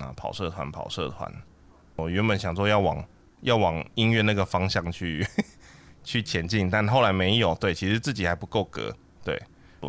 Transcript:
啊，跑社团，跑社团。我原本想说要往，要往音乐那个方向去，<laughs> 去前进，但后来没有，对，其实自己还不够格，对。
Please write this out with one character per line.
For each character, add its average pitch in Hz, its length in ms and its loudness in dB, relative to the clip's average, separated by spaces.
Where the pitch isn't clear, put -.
啊， 67 140 -10
跑 - 160 -8
社 90 180 -4
团， 73 200 -8
跑 - 180 -10
社 80 200 -4
团。 - 220 -8
我 80 140 -4
原 98 160 2
本 104 120 2
想 92 160 -4
说 101 120 0
要 104 140 4
往， 78 220 0
要 120 160 2
往 82 260 2
音 113 160 4
乐 113 120 4
那 107 120 2
个 101 100 2
方 90 240 0
向 87 220 -2
去， 85 360 -4
<laughs> - 380 -20
去 120 200 -2
前 82 240 -2
进， 95 220 2
但 107 200 2
后 127 120 4
来 107 120 6
没 95 240 2
有， 98 180 4
对， 92 180 0
其 92 160 -2
实 113 120 2
自 139 120 -2
己 107 140 -2
还 87 80 2
不 82 100 -6
够 98 200 -2
格， 53 300 -8
对。 - 180 -4